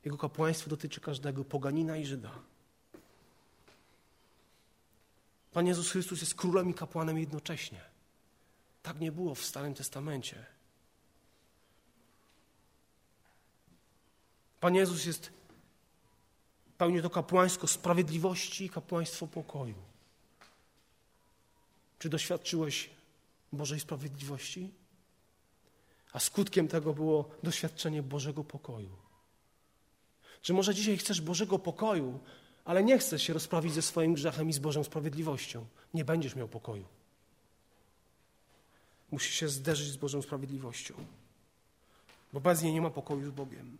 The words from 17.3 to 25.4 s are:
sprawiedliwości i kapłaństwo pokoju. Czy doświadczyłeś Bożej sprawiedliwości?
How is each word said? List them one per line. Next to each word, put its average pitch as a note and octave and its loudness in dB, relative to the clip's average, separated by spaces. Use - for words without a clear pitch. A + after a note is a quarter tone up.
sprawiedliwości F3 2
i F3+ -6
kapłaństwo E3+ -4
pokoju. C#3 -8
Czy E3 -6
doświadczyłeś D#3+ 0
Bożej C#3+ -2
sprawiedliwości? C#3+ -8